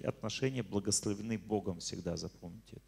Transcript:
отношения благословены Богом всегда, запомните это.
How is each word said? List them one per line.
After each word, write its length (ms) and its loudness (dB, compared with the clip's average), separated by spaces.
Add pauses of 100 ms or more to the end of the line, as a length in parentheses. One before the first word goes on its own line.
отношения 600 0
благословены 760 2
Богом 420 0
всегда, 380 -2
запомните 600 -10
это. 100 -20